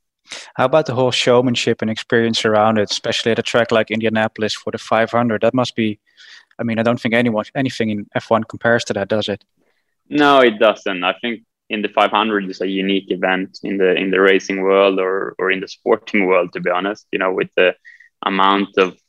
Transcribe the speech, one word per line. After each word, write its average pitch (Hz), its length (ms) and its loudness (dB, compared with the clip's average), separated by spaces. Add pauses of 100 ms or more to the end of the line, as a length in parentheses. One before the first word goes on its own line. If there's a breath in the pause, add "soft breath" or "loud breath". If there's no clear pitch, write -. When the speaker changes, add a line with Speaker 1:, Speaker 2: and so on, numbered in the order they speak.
(560 loud breath)
Speaker 1:
How 127 100 0
about 156 200 2
the 127 80 -6
whole 127 180 0
showmanship 123 720 2
and 110 80 -4
experience 113 560 -2
around 107 320 2
it, 101 140 0
especially - 400 -4
at 113 80 -2
a 113 120 -2
track 117 200 2
like 110 180 2
Indianapolis 110 640 -2
for - 180 -10
the 117 60 -8
five 113 320 0
hundred? 117 320 0
That 117 140 2
must 127 200 -2
be, 110 240 -2 (600 loud breath)
I 117 40 -6
mean, 113 140 -4
I 113 60 2
don't 120 180 0
think 117 140 0
anyone, 117 300 0 (100)
anything 127 340 -2
in 104 240 -6
F - 160 -4
one 110 140 2
compares 117 420 -2
to 117 80 -4
that, 98 160 -4
does 107 180 -2
it? 101 160 -8 (680)
Speaker 2:
No, 143 300 6
it 113 160 6
doesn't. 98 460 0
I 92 180 0
think 117 220 -8 (260)
in 107 120 -6
the 101 80 -4
five 104 220 2
hundred 104 380 0
is 92 120 -10
a 95 60 -4
unique 95 440 -2
event 92 520 -6
in 98 140 -6
the, 92 180 2
in 95 160 -4
the 92 80 0
racing 95 420 2
world 98 380 2
or, 95 380 -4
or 95 140 -2
in 95 80 -4
the 95 80 -10
sporting 107 580 -2
world, 92 280 0
to 92 60 -8
be 90 100 -4
honest, 92 420 -4
you - 80 -4
know, 95 120 -2
with 95 240 -4
the 90 200 2 (500 loud breath)
amount 98 520 0
of 92 200 0 (120)